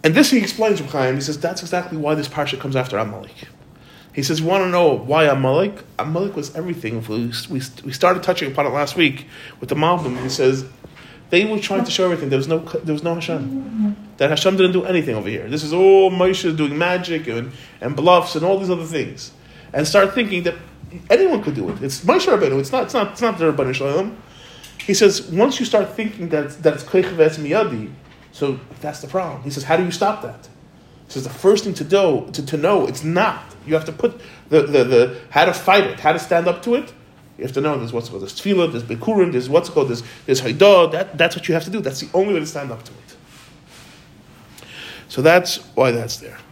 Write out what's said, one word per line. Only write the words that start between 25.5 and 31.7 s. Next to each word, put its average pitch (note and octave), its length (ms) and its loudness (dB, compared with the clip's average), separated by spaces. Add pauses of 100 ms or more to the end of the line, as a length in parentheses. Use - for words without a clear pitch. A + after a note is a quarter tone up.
you A#3+ 60 -2
start G#3 300 0
thinking G#3 340 -6
that, D3+ 340 -4
that D3+ 120 4
it's - 80 -12
Koach F#3 300 0
V'Etzem D#3 360 2
Yadi, B2+ 420 -2 (400)
so C#3 260 -4 (220)
that's D3+ 220 -10
the C#3+ 80 -16
problem. D#3 340 -6
He C#3 60 -8
says, C#3 160 -8
how D#3+ 100 2
do F3+ 80 2
you F3 80 -2
stop - 300 -2
that? - 260 -14 (600)
He - 40 -20
says, C3 140 -8
the - 40 -8
first G#3 360 2
thing G3 80 -4